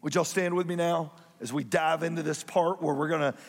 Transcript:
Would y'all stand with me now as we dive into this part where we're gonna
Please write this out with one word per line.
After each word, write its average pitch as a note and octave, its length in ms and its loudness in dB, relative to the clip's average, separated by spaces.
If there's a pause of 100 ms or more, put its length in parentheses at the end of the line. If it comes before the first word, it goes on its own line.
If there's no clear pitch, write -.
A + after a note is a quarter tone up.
Would D3 140 -4
y'all E3+ 100 4
stand F3 300 0
with F3+ 120 0
me F3 80 -4
now E3+ 380 0 (300)
as A#2 100 -8
we C#3+ 120 -2
dive D#3+ 380 2
into E3 200 -2
this D3+ 200 -2
part F3+ 380 2
where D3+ 140 0
we're D3 140 0
gonna D3 260 2 (140)